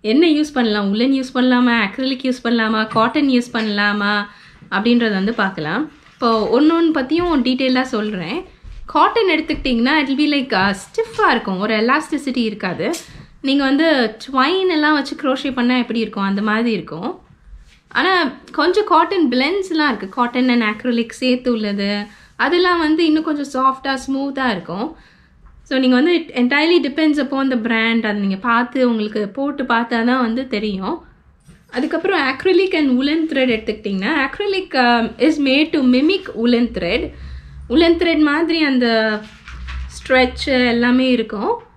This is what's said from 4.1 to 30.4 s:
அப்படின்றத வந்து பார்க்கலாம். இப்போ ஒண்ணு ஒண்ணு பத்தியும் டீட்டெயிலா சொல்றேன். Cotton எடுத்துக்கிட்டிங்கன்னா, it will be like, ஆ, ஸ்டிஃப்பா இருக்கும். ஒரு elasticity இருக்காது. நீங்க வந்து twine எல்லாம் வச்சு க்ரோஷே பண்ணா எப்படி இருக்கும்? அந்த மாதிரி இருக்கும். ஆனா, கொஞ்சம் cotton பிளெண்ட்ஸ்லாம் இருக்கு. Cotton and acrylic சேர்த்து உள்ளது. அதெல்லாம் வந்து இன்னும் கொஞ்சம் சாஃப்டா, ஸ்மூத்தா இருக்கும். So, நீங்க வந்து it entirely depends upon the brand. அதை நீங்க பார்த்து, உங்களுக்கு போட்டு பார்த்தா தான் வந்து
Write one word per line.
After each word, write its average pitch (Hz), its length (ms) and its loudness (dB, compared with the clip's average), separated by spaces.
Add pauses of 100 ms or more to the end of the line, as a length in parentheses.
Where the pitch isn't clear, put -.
அப்படின்றத 226 400 2
வந்து 196 240 -2
பார்க்கலாம். 190 560 -4 (220)
இப்போ 226 480 2
ஒண்ணு 302 40 4
ஒண்ணு 330 340 4
பத்தியும் 311 440 0
டீட்டெயிலா 254 400 0
சொல்றேன். 214 640 -6 (420)
Cotton 392 420 2
எடுத்துக்கிட்டிங்கன்னா, 294 720 0
it 269 80 -2
will 277 120 -2
be 302 140 2
like, 277 200 -2
ஆ, 196 200 2
ஸ்டிஃப்பா 440 560 -2
இருக்கும். 220 280 -2
ஒரு 214 160 -2
elasticity 269 640 -2
இருக்காது. 208 540 -4 (500)
நீங்க 277 240 0
வந்து 269 520 2 (160)
twine 330 360 2
எல்லாம் 302 260 2
வச்சு 285 220 -2
க்ரோஷே 262 380 -2
பண்ணா 254 220 2
எப்படி 240 220 -2
இருக்கும்? 208 260 -4
அந்த 196 180 -2
மாதிரி 220 300 0
இருக்கும். 180 460 -8 (720)
ஆனா, 339 440 0 (200)
கொஞ்சம் 359 320 0
cotton 330 440 2
பிளெண்ட்ஸ்லாம் 311 580 0
இருக்கு. 208 220 -4
Cotton 247 400 0
and 240 140 2
acrylic 226 480 -2
சேர்த்து 254 420 -2
உள்ளது. 208 520 -2 (320)
அதெல்லாம் 349 420 2
வந்து 320 260 2
இன்னும் 311 180 2
கொஞ்சம் 285 400 -4
சாஃப்டா, 269 360 -2 (100)
ஸ்மூத்தா 269 420 -2
இருக்கும். 185 460 -6 (680)
So, 269 160 -2
நீங்க 254 160 4
வந்து 311 200 4
it 330 180 -2
entirely 285 580 2
depends 294 360 0
upon 269 240 -2
the 254 60 0
brand. 226 500 0
அதை 208 140 -2
நீங்க 196 160 -2
பார்த்து, 240 520 0
உங்களுக்கு 214 400 -2
போட்டு 277 340 -6
பார்த்தா 240 240 0
தான் 240 340 0
வந்து 247 280 -2